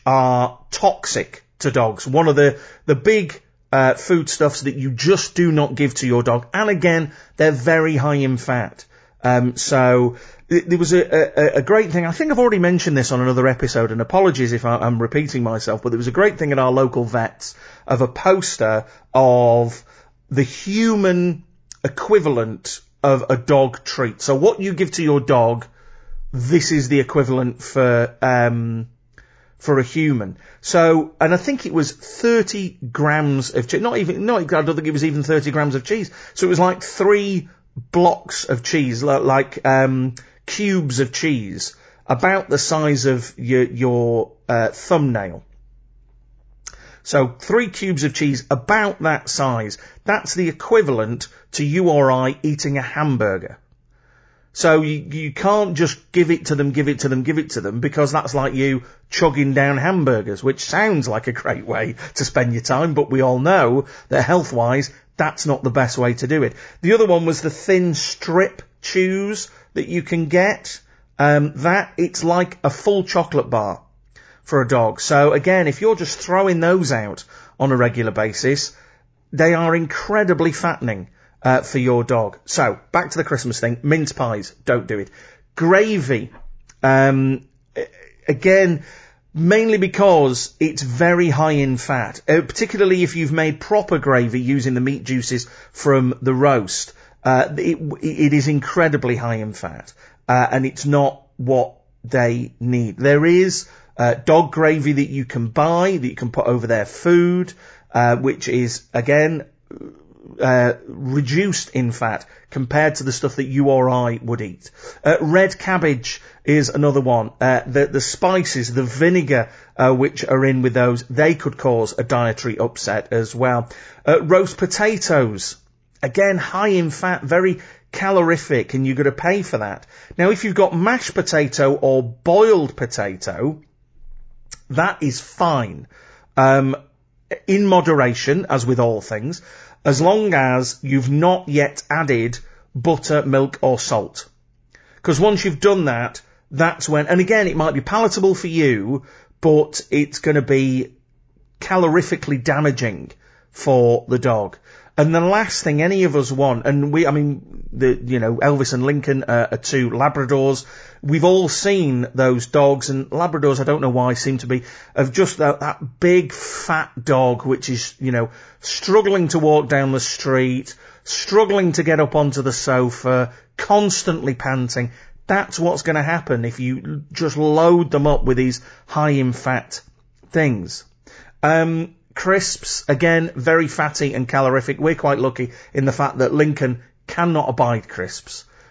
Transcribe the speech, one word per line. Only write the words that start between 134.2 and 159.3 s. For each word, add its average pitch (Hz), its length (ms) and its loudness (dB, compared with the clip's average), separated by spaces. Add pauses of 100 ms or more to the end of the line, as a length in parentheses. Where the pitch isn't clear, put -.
that 165 320 -2
is 135 180 -4
fine. 117 680 -2 (500)
Um, 135 380 4 (720)
in 196 180 2
moderation, 156 840 2
as 131 160 0
with 123 140 2
all 113 220 0
things, 113 400 -8 (440)
as 143 160 2
long 202 320 2
as 127 480 0
you've 135 280 0
not 175 380 2
yet 143 420 -2
added 131 500 -2 (360)
butter, 151 500 0
milk, 135 360 0
or 123 180 2
salt. - 480 -6 (720)
'Cause 151 180 0
once 202 260 2
you've 160 140 -2
done 196 260 4
that, 120 360 -4 (300)
that's 156 380 -2
when, 151 180 0
and 180 140 4
again, 208 260 2
it - 80 -4
might 156 180 0
be 139 80 -4
palatable 196 540 0
for - 120 -8
you, 139 560 0 (380)
but 151 400 2 (100)
it's 147 280 -2
gonna 147 220 0
be 131 520 0 (680)
calorifically 165 800 0
damaging 131 680 -2 (400)
for 120 560 2
the 123 120 0
dog. 110 380 -2 (420)
And 156 160 4
the 165 60 2
last 202 420 0
thing 147 180 0
any 190 220 2
of 151 140 0
us 127 120 0
want, 135 360 0
and 143 260 0
we, 160 160 2
I 139 40 2
mean, 147 600 -4
the, 123 320 0
you 123 160 -2
know, 113 160 0
Elvis 135 380 0
and 127 120 -2
Lincoln, 139 380 -2
uh, 117 260 0